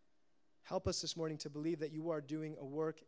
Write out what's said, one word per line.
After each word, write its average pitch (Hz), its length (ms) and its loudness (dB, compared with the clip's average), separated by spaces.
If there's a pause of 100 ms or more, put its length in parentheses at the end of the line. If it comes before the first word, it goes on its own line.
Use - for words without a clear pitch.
(640)
Help 185 240 0
us 180 140 4
this 165 160 -2
morning 160 220 0
to 151 100 -6
believe 151 300 0
that 151 120 0
you 156 180 0
are 156 120 4
doing 156 380 -4
a 139 60 -6
work 156 420 0